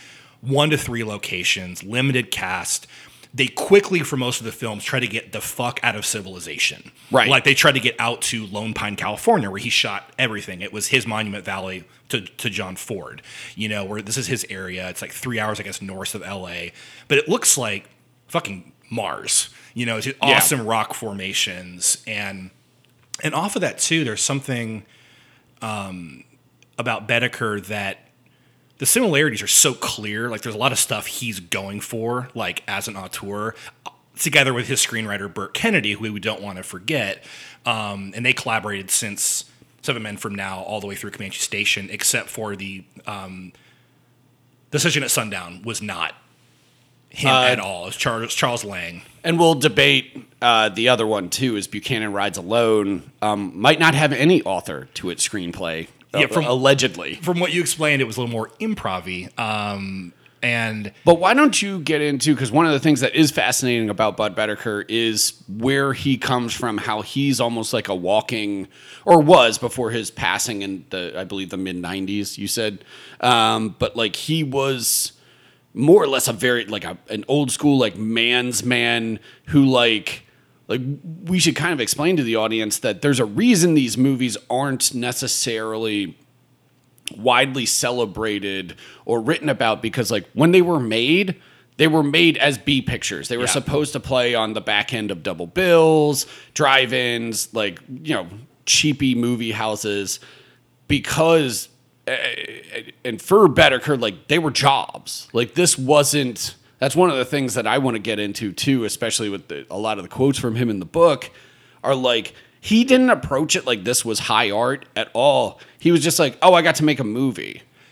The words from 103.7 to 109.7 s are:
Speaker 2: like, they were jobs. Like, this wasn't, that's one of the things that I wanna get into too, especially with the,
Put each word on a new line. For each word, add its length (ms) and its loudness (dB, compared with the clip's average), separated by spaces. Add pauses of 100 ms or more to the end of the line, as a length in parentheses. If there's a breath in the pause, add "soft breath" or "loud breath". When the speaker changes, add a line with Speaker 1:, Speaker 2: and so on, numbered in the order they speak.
Speaker 2:
like, 280 -4
they 100 4
were 140 0
jobs. 800 0
Like, 220 0
this 220 4
wasn't, 800 2 (240 soft breath)
that's 180 0
one 140 6
of 60 -2
the 80 0
things 300 -2
that 120 -2
I 120 2
wanna 200 0
get 200 -4
into 340 -4
too, 320 0
especially 440 -2
with 200 -8
the, 220 -10